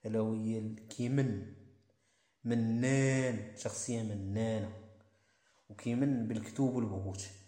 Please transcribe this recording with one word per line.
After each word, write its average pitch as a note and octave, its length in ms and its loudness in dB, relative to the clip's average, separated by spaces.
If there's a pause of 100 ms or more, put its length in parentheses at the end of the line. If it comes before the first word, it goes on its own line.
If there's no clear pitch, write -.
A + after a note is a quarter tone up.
ألا A2 140 0
وهي A2 400 0
الكيمن، A#2+ 920 -2 (880)
منان، A#2+ 1120 2
شخصية A2+ 460 -4
منانة، G#2+ 880 -2 (800)
وكيمن A#2+ 580 0
بالكذوب A#2+ 480 0
والبهوت. F#2+ 540 -2 (180)